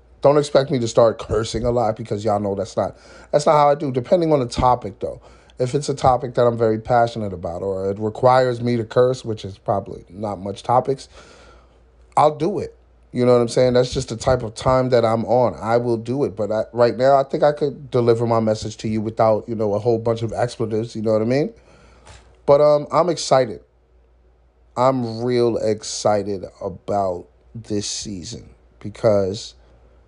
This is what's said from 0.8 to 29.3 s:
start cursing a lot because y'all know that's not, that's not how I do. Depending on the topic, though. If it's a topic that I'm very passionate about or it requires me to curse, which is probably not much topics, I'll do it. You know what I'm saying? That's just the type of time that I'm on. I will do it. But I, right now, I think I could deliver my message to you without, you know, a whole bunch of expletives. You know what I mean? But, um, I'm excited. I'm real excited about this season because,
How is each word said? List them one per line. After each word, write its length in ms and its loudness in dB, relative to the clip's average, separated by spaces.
start 300 4
cursing 460 -4
a 60 -2
lot 260 0
because 260 -8
y'all 180 0
know 140 -2
that's 220 -8
not, 200 -4
that's 140 2
not 60 4
how 180 6
I 40 4
do. 160 -6
Depending 420 0
on 80 4
the 60 -2
topic, 540 0
though. 200 -8
If 160 -2
it's 140 -2
a 60 -2
topic 400 0
that 120 4
I'm 100 2
very 220 2
passionate 540 0
about 300 -8
or 280 -4
it 80 -4
requires 640 2
me 160 -2
to 80 -2
curse, 400 0
which 200 -8
is 140 -14
probably 520 -6
not 280 -8
much 240 -10
topics, 460 0
I'll 180 4
do 240 -4
it. 180 -10
You 140 0
know 60 6
what 80 6
I'm 80 0
saying? 260 2
That's 180 2
just 180 -6
the 60 -8
type 260 0
of 120 -10
time 360 0
that 140 4
I'm 200 0
on. 360 2
I 180 0
will 180 -2
do 280 -4
it. 120 -4
But 160 -4
I, 200 -2
right 240 2
now, 200 4
I 80 4
think 180 -4
I 100 4
could 380 -6
deliver 360 2
my 140 2
message 380 -2
to 100 -6
you 120 -4
without, 480 0
you 60 -6
know, 200 -2
a 40 0
whole 200 0
bunch 240 -4
of 100 -6
expletives. 640 -4
You 80 -8
know 100 0
what 100 2
I 40 -2
mean? 260 -2
But, 140 6
um, 320 4
I'm 160 4
excited. 540 0
I'm 460 0
real 360 2
excited 880 -2
about 640 -4
this 320 -6
season 640 -12
because, 760 -2